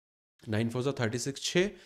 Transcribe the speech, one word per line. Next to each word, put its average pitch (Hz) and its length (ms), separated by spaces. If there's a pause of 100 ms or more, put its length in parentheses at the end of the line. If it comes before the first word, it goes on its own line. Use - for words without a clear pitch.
(480)
नाइन 113 220
फ़ोर 123 120
ज़ा 139 100
थर्टी 123 260
सिक्स, 139 240
छः, 180 260 (180)